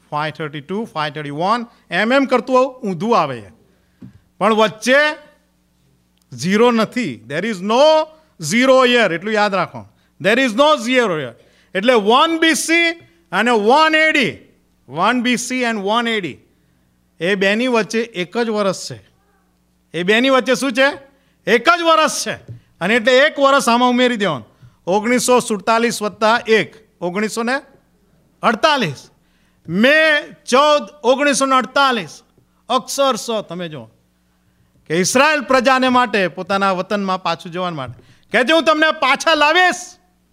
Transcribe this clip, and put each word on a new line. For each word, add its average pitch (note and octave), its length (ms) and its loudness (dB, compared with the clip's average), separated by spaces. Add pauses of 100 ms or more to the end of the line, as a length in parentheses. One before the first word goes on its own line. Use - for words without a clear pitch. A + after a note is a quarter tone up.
(120)
ફાઈવ D3+ 220 -6
થર્ટી D3+ 280 -10
ટુ, G#3 240 -8
ફાઈવ D3+ 280 -6
થર્ટી D3 160 -10
વન, G3 360 -4 (240)
એમ G#3 240 0
એમ C#4 120 2
કરતું B3+ 320 0
આવું C4 220 0
ઊંધું G3 420 0
આવે C3+ 180 -6
એ. G2+ 100 -18 (880)
પણ G#3 160 2
વચ્ચે A3 420 0 (1400)
ઝીરો G3 380 0
નથી. G#3 560 -4
There D3+ 180 -6
is G3 200 -6
no D4+ 400 4 (480)
zero B3+ 320 4
year. A#3 280 2
એટલું F#3 200 -6
યાદ G#3 220 0
રાખો. C3 300 -6 (360)
There G3+ 160 0
is C4 140 0
no C#4+ 380 2
zero B3 220 0
year. C#3+ 200 -6 (440)
એટલે G#3+ 180 2
વન C4 460 2
બી D#4+ 160 2
સી E4 360 0 (400)
અને G#3+ 200 0
વન C4+ 440 4
એ D#4 160 2
ડી, B3 260 -2 (520)
વન G3+ 320 -2
બી A#3+ 160 0
સી B3+ 240 -6
and A3+ 200 -4
વન A3+ 260 -2
એ A3 140 -4
ડી, C#3+ 160 -10 (840)
એ F#3 160 -2
બેની G3+ 320 0
વચ્ચે A3+ 320 -2
એક - 380 -8
જ A#3 120 -2
વર્ષ G3+ 420 -4
છે. A2 140 -18 (880)
એ E3 100 -6
બેની A3 260 2
વચ્ચે B3+ 260 2
શું C4 180 -4
છે? C4+ 240 0 (540)
એક A#3 180 2
જ E4+ 120 0
વર્ષ D#4+ 460 0
છે. - 340 -12 (200)
અને G3 140 0
એટલે B3+ 220 2
એક D4+ 220 2
વર્ષ C4+ 300 2
આમાં B3 200 2
ઉમેરી B3 280 2
દેવાનું. E3 300 -4 (400)
ઓગણીસો A#3 520 0
સુડતાલીસ A3+ 600 -2
વત્તા G#3+ 460 0
એક, A3 280 0 (260)
ઓગણીસો G3+ 420 -4
ને C4 180 -4 (840)
અડતાલીસ. A#3 640 -2 (580)
મે D4 540 2 (240)
ચૌદ, D4 360 4 (220)
ઓગણીસો C4+ 420 2
ને C4 100 2
અડતાલીસ. B3+ 680 -2 (480)
અક્ષરશઃ A#3+ 720 -2
તમે E3+ 280 -12
જો A#2+ 200 -16 (960)
કે D#3 80 -4
ઇઝરાયલ C4+ 460 2
પ્રજાને C4 480 2
માટે, A3 380 0
પોતાના G3 440 -2
વતનમાં F#3+ 520 -4
પાછું E3+ 280 -6
જવા F3+ 180 -6
માટે C#3 340 -12 (280)
કહે A3+ 120 2
છે, D4+ 100 2
"હું E4 100 2
તમને D#4 280 2
પાછા C#4 420 0
લાવીશ D#4+ 640 0 (360)